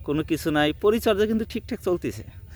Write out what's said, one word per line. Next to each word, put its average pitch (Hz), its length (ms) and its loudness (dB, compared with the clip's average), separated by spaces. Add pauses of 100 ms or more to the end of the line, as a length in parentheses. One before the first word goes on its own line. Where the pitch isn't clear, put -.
কোনো 156 180 0
কিছু 160 280 -2
নাই, 151 220 4
পরিচর্যা 214 540 2
কিন্তু 220 180 0
ঠিকঠাক - 400 -8
চলতেছে। 135 380 -2 (340)